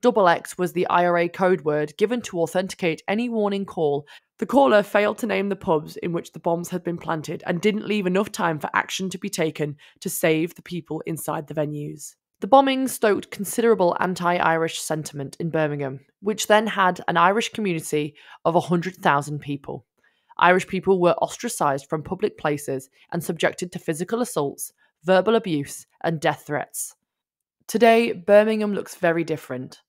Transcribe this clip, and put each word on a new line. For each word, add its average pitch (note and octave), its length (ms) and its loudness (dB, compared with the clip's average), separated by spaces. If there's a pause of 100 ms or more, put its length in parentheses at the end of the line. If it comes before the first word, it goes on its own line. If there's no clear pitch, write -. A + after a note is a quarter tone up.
Double G#3+ 280 4
X - 280 -2
was F3+ 140 -2
the F3+ 160 -2
I F3 180 4
R F3 120 4
A F3 100 2
code F3+ 380 0
word D3+ 320 0
given A3 240 0
to F#3 180 -8
authenticate E3+ 720 -2
any A3+ 180 -2
warning G3+ 380 -2
call. D3 420 -2 (300)
The A3+ 80 -4
caller A#3+ 360 6
failed G#3 360 0
to A#3+ 100 -6
name G3 220 0
the F#3+ 80 -2
pubs D#3+ 400 -2
in F3 160 -4
which E3+ 180 -6
the - 80 -16
bombs E3+ 300 -2
had F3+ 160 -6
been E3+ 120 -4
planted E3 480 -6
and F3 140 0
didn't G#3+ 260 0
leave G3+ 220 -2
enough F#3+ 240 0
time E3 280 -2
for - 140 -6
action - 360 -2
to F3+ 80 -12
be G3 120 -8
taken D#3 460 -4 (240)
to G3 100 -8
save E3 460 0
the - 60 -20
people D#3+ 440 -10
inside D#3 420 -6
the D3+ 60 -12
venues. D3+ 640 -8 (240)
The - 80 -6
bombing C4 400 4
stoked - 420 0
considerable G3+ 680 2
anti-Irish E3+ 800 0
sentiment D3 580 -6
in E3+ 120 -4
Birmingham, C#3+ 500 -2 (220)
which G#3 260 -4
then G#3+ 200 4
had F3+ 420 0
an E3 80 0
Irish G3 320 2
community D#3+ 680 -4 (300)
of E3 100 2
a F3 60 4
hundred F3 340 -2
thousand D3 440 0
people. C#3+ 460 -10 (520)
Irish F3+ 300 4
people F#3+ 340 2
were F3 200 4
ostracised D#3+ 680 -2
from D#3 140 -4
public F#3+ 340 -4
places C#3+ 520 -4 (220)
and E3+ 100 -4
subjected F3 520 -4
to F3 60 -8
physical F3 420 -4
assaults, - 500 -6 (320)
verbal F#3 320 4
abuse, E3 500 -4 (200)
and E3 160 -2
death D3+ 260 -2
threats. - 480 -6 (720)
Today, A3+ 460 4
Birmingham G#3 600 4
looks - 220 -8
very E3+ 300 0
different. C#3+ 640 -8